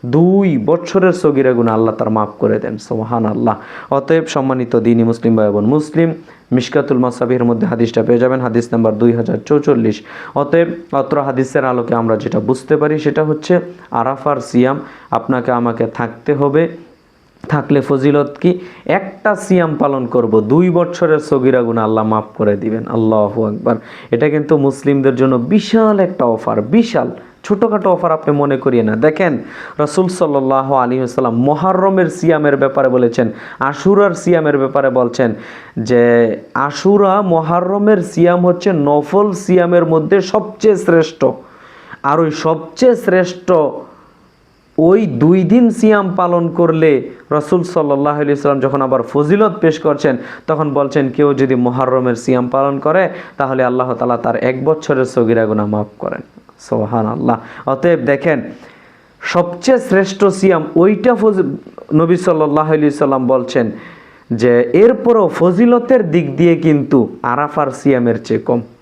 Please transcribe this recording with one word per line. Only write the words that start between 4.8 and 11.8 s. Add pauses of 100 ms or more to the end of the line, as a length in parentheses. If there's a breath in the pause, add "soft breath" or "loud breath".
মুসলিম
ভাই
বোন,
মুসলিম (400 loud breath)
মিশকাতুল
মাসাবিহের
মধ্যে
হাদিসটা
পেয়ে
যাবেন,
হাদিস
নাম্বার
দুই
হাজার (100)
চৌচল্লিশ। (320 loud breath)
অতএব (240)
অত্র
হাদিসের
আলোকে